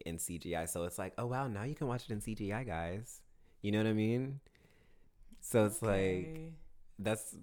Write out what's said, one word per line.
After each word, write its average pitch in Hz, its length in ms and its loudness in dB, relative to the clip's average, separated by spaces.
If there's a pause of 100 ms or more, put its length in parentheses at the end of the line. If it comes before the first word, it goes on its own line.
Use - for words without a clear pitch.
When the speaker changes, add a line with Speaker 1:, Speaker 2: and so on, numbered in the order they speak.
Speaker 1:
in 82 100 -4
C 85 220 -4
G 85 160 -2
I. 82 100 0
So 87 200 -2
it's 87 120 -6
like, 95 220 -4
"Oh, 120 80 -2
wow, 131 200 -2
now 104 180 -2
you 147 100 -4
can 151 120 -4
watch 123 180 -2
it - 60 -4
in 107 80 -2
C 110 140 -4
G 101 180 -2
I, 117 120 -2
guys." 90 580 -4 (400)
You 104 100 0
know 104 60 6
what 107 80 6
I 110 80 4
mean? 123 460 2 (1000)
So 110 260 6
it's 101 180 0
like, 110 100 4
Speaker 2:
Okay. 92 600 2 (440)
Speaker 1:
that's, - 460 0